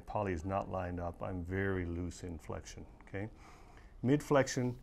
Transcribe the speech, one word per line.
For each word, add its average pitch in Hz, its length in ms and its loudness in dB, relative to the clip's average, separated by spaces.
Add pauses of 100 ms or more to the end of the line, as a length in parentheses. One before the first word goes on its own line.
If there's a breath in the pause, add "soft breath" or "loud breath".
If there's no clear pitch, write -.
poly 101 280 0
is 82 120 -2
not 98 240 0
lined 90 300 -2
up. 87 240 -4
I'm 95 200 -2
very 95 420 2
loose 85 360 -4
in 85 160 -6
flexion, - 480 -10 (220)
okay? 101 200 -6 (760 loud breath)
Mid 139 180 8
flexion 127 600 6